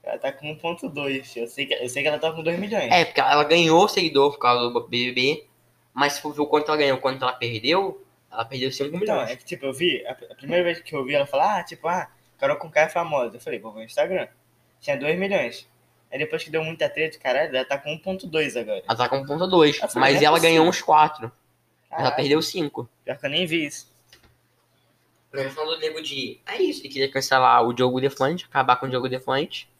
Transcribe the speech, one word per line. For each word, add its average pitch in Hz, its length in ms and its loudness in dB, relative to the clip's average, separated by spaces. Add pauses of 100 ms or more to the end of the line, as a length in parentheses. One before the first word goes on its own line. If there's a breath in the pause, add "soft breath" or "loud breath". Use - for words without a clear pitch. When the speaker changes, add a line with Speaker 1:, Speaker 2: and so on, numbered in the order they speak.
Speaker 1:
Ela - 140 -6
tá 135 120 -6
com 147 180 -14
um 156 80 -10
ponto 165 320 -8
dois. 139 480 -8
Eu 117 120 -6
sei 143 180 -8
que, 135 80 -4
eu 123 140 -6
sei 127 120 -6
que 139 80 0
ela 151 120 -2
tá 160 100 0
com 160 140 -10
dois 170 160 -2
milhões. 202 320 -2
Speaker 2:
É, 170 120 6
porque - 160 -2
ela 143 220 4
ganhou 165 460 6
seguidor 147 420 2
por 143 80 -14
causa 120 320 2
do 120 160 -4
B 120 200 -2
B 123 60 -4
B, 131 360 -2 (440)
mas 143 200 0
se - 100 -10
for 151 100 -8
ver 147 100 -4
o 147 40 0
quanto 151 220 0
ela 156 80 2
ganhou, 139 200 4
o 131 40 -8
quanto 131 240 -2
ela 123 80 0
perdeu, 127 760 -2 (240)
ela 113 140 -6
perdeu 131 260 -6
cinco 143 260 -6
milhões. 190 60 -2
Speaker 1:
Então, 208 200 0
é 117 120 -6
que, - 100 -18
tipo, - 220 -10
eu 135 60 -4
vi, 147 340 -2
a, - 60 -10
a - 240 -16
primeira 165 260 0
vez 170 180 -2
que - 140 -14
eu 135 100 -4
vi 143 120 -2
ela 139 100 2
falar, 175 320 0
ah, - 60 -6
tipo, - 240 -8
ah, 175 200 -4 (300)
Carol 139 180 0
Conká - 260 0
é 160 60 4
famosa. 151 460 -2
Eu 117 60 -20
falei, 117 180 -8
vou 107 140 -14
ver 110 80 -16
o - 20 -16
Instagram. 175 460 -2 (520)
Tinha 139 160 -4
dois 151 220 -2
milhões. 185 500 -4 (400)
Aí 135 120 -8
depois 151 240 -6
que 156 60 -16
deu 160 120 -2
muita 160 260 -4
treta, 156 300 -4
caralho, 139 360 0
ela 131 100 0
tá 139 120 -4
com 147 160 -8
um 160 60 -8
ponto 190 300 -8
dois 151 280 -2
agora. 107 300 -4
Speaker 2:
Ela 113 100 0
tá 120 120 0
com 135 100 -2
um 139 80 -6
ponto 151 220 -2
dois, 156 320 6
Speaker 1:
Ela - 80 -2
falou, 135 200 4
Speaker 2:
mas 139 60 6
Speaker 1:
"Não 143 80 4
é - 20 6
Speaker 2:
ela 151 140 6
ganhou 165 260 6
Speaker 1:
possível." 175 40 6
Speaker 2:
uns 180 120 0
quatro. 156 520 4 (580)
Ela - 80 -8
Speaker 1:
Caralho. 131 180 2
Speaker 2:
perdeu 143 240 4
cinco. 151 480 -6 (160)
Speaker 1:
Pior 135 140 -8
que 147 80 -10
eu 139 40 -4
nem 165 140 -2
vi 160 220 -2
isso. - 260 -14 (1400)
Speaker 2:
A - 40 -10
questão 135 300 -6
do 160 120 -4
Nego 156 220 -6
Di, - 460 -10
é 226 160 -2
isso, - 200 0
ele 135 80 -16
queria 135 200 -2
cancelar 127 540 4
o 120 80 0
Diogo 127 280 2
Defante, 135 440 0
acabar 127 320 2
com 135 100 -6
o - 20 -4
Diogo 127 200 -4
Defante. 131 600 -4 (120)